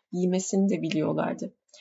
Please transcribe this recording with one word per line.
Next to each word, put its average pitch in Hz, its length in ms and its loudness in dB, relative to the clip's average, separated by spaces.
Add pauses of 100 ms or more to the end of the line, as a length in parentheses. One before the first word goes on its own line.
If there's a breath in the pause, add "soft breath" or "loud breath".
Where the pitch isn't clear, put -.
(140)
Giymesini 190 560 2
de 165 120 0
biliyorlardı. 160 720 -2 (260 loud breath)